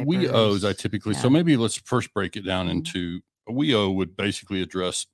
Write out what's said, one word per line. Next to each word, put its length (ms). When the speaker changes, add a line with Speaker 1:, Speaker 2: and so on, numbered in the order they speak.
Speaker 1:
we 220
os, 340
I 60
Speaker 2:
wipers. 80
Speaker 1:
typically, 380
so 120
Speaker 2:
Yeah. 60
Speaker 1:
maybe 240
let's 220
first 360
break 220
it 60
down 260
Speaker 2:
Mm-hmm. 100
Speaker 1:
into, 420
a 40
we 220
o 160
would 260
basically 460
address 500